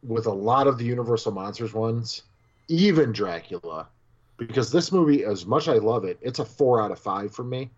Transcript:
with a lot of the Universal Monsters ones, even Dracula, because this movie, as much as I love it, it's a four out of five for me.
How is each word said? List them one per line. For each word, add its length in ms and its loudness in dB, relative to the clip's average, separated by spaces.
with 240 -2
a 60 0
lot 340 2
of 100 2
the 80 -4
Universal 480 -2
Monsters 400 -8
ones, 480 -4
even 440 4
Dracula, 760 -8
because 340 -2
this 200 2
movie, 340 4
as 200 -4
much 220 0
as 80 2
I 40 6
love 260 0
it, 160 -6
it's 180 -8
a 60 -2
four 360 2
out 100 -2
of 80 -8
five 340 -6
for 100 -12
me. 340 -8